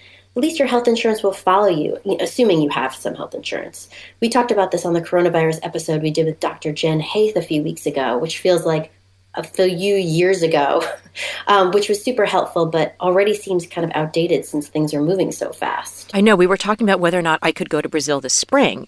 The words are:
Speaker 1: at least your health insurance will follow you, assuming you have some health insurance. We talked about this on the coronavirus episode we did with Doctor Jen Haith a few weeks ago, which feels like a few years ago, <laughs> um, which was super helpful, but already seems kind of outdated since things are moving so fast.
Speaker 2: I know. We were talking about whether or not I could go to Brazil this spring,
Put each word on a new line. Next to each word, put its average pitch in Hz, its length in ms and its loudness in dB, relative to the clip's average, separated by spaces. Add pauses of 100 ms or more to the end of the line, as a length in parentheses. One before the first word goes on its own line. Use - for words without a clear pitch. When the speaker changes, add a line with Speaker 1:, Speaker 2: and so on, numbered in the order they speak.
(340)
Speaker 1:
at 247 80 -2
least 320 180 0
your 269 100 2
health 240 180 2
insurance 226 360 0
will 190 100 2
follow 196 340 2
you, 160 320 0 (220)
assuming 180 400 2
you 147 80 2
have 131 260 -4
some - 200 -8
health - 200 -10
insurance. - 540 -10 (320)
We 233 80 0
talked 247 200 2
about 196 220 2
this 175 140 -4
on 175 80 0
the 170 80 0
coronavirus 165 600 2
episode 160 400 -4
we 156 80 -2
did 160 160 0
with 156 140 -4
Doctor 156 320 -4
Jen 156 300 0
Haith 214 340 0
a 170 60 2
few 156 200 -2
weeks 160 240 -6
ago, 135 320 -2
which 160 200 -4
feels 170 280 2
like 160 280 -2 (420)
a - 80 -6
few 190 240 0 (300)
years 175 440 2
ago, 156 440 2 (300)
<laughs> - 320 -8
um, 190 240 4
which 202 180 0
was 202 120 0
super 247 220 0
helpful, 180 420 0
but 160 360 -2
already 190 320 2
seems 185 340 -4
kind - 160 -4
of 165 100 -4
outdated 160 520 0
since 147 240 -6
things 151 240 -2
are 147 80 -2
moving 175 320 0
so - 180 -6
fast. - 640 -8
Speaker 2:
I 196 80 2
know. 208 160 8
We 180 100 6
were 190 80 4
talking 214 320 -2
about 190 140 2
whether 175 180 2
or - 20 0
not 160 200 0
I 165 100 2
could 165 180 -6
go 151 120 0
to 143 80 -8
Brazil 143 320 -2
this 131 120 -4
spring, 151 540 2